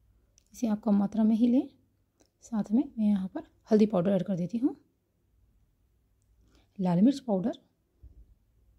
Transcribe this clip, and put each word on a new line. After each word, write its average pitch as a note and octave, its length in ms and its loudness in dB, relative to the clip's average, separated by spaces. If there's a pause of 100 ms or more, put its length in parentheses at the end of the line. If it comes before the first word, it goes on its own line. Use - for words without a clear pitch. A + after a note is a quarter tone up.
(540)
इसे - 140 -6
आप G#3+ 140 -4
कम G#3 140 2
मात्रा G3+ 280 0
में A3 120 4
ही A#3 120 2
लें। B3 200 2 (760)
साथ G#3 300 -6
में B3 180 2
मैं A3 160 -4
यहाँ G3 240 0
पर D#4+ 140 -12 (280)
हल्दी G#3+ 160 6
powder G3 240 0
add F3+ 120 0
कर G3 120 -4
देती F3 220 -4
हूँ, C4+ 180 -2 (2000)
लाल F3+ 220 0
मिर्च C#4 200 2
powder, G3+ 360 -4 (1200)